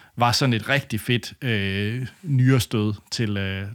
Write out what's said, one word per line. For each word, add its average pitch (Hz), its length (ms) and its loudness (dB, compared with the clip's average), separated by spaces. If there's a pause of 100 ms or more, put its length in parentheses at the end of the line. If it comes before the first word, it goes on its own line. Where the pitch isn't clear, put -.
(160)
var 120 160 4
sådan 131 200 2
et 110 160 -2
rigtig 135 320 0
fedt, - 340 -2 (100)
øh, 104 640 -2 (160)
nyrestød 127 720 2 (160)
til, 107 260 -2
øh, 95 380 -4